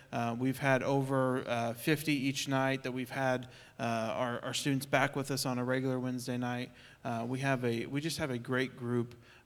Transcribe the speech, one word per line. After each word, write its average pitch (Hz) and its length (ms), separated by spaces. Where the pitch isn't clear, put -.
Uh, 117 260
we've 131 220
had 135 240
over, 131 640
uh, 117 240
fifty 151 400
each 135 340
night 135 380
that 127 80
we've 127 180
had, 127 380
uh, - 20
our, 117 640
our 123 100
students 139 320
back 135 300
with 139 160
us 131 120
on 127 140
a 123 60
regular 127 340
Wednesday 127 380
night. 123 340
Uh, 117 220
we 127 140
have 135 240
a, 117 220
we 143 140
just 156 180
have 156 120
a 123 80
great 127 380
group 120 400